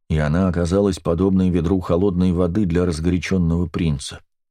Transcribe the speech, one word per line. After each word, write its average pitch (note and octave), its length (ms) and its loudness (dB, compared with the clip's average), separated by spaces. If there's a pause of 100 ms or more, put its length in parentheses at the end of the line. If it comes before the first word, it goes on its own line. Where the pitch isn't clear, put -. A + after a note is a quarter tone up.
и D#2+ 100 0
она D#2 300 0
оказалась F2+ 520 0
подобной F#2 500 2
ведру F2 300 0
холодной F2+ 520 0
воды F2+ 340 0
для F2 200 0
разгоряченного F2 840 0
принца. D#2+ 540 -4 (300)